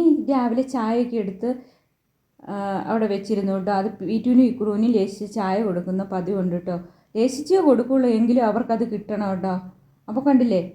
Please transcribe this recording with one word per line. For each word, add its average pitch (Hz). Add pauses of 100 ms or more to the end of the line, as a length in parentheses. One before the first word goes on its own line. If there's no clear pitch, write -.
(340)
രാവിലെ 247 (120)
ചായയൊക്കെ 233
എടുത്ത്, 190 (1000)
ആ, 202 (340)
അവിടെ 220
വെച്ചിരുന്നു 196
കേട്ടോ. 190
അത് 196 (120)
പി 202 (100)
ടുവിനും 254
ഇക്രുവിനും 214
ലേശിച്ച് 196 (100)
ചായ 190 (120)
കൊടുക്കുന്ന 180
പതിവുണ്ട് 185
കേട്ടോ. 180 (400)
ലേശിച്ചേ 262
കൊടുക്കുള്ളൂ, 254 (100)
എങ്കിലും 233
അവർക്കത് 226
കിട്ടണം 208
കേട്ടോ. 185 (540)
അപ്പോൾ 214
കണ്ടില്ലേ, 240 (140)